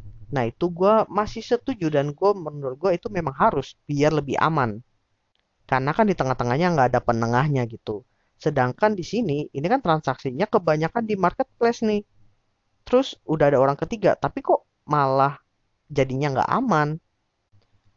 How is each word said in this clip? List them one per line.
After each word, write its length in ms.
Nah, 140
itu 240
gua 400
masih 320
setuju 480
dan 240
gua, 240
menurut 400
gua 160
itu 160
memang 240
harus 400
biar 240
lebih 240
aman. 480
Karena 320
kan 80
di 80
tengah-tengahnya 640
nggak 160
ada 80
penengahnya 640
gitu. 400
Sedangkan 560
di 80
sini, 480
ini 160
kan 160
transaksinya 640
kebanyakan 580
di 140
marketplace 640
nih. 240
Terus 320
udah 220
ada 120
orang 160
ketiga, 400
tapi 240
kok 240
malah 500
jadinya 460
nggak 120
aman. 480